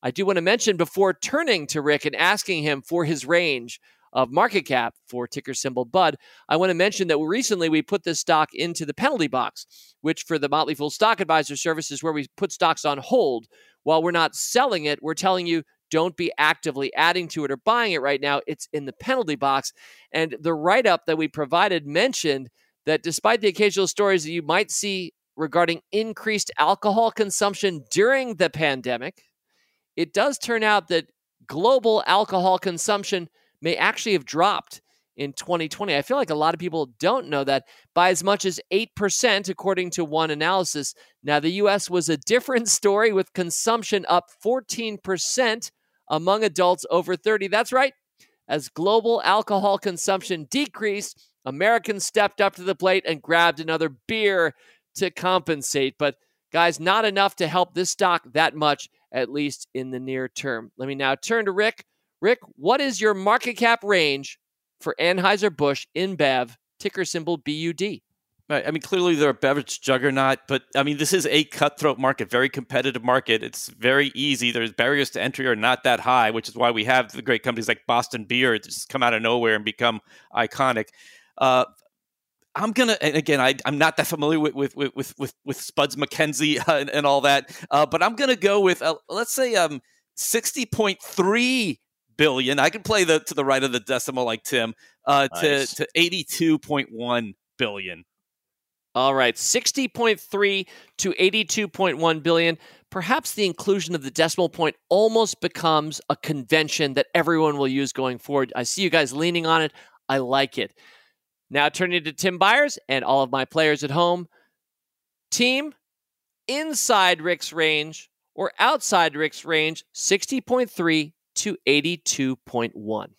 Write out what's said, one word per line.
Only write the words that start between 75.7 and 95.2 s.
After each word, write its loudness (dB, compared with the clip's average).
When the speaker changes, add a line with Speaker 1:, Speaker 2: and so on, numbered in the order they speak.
Speaker 2:
that 2
high, 2
which -6
is -16
why 2
we -2
have 2
the -12
great 0
companies -4
like -2
Boston -2
Beer 2
just -12
come -2
out 2
of -2
nowhere 2
and -4
become -2
iconic. 0
Uh, 4
I'm -2
gonna, 2
and 0
again, 2
I, 4
I'm -2
not 2
that 0
familiar 0
with, 0
with, -4
with, -4
with, -10
with, -8
with -6
Spuds -2
MacKenzie, 0
<laughs> -4
uh, 6
and, -2
and 0
all 4
that, 2
uh, 4
but 0
I'm 0
gonna 0
go 2
with, 2
uh, -2
let's -6
say, -2
um, 0
sixty -4
point -2
three 0
billion. 2
I 4
can -6
play 2
the, 4
to -12
the 0
right 2
of -2
the -2
decimal -4
like -4
Tim, -2
uh, 4